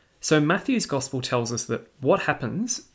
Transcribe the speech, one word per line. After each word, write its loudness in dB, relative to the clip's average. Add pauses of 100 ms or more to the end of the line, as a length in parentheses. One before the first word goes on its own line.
(200)
So 4
Matthew's 2
gospel -4
tells -2
us -4
that -6 (100)
what 2
happens, -2 (120)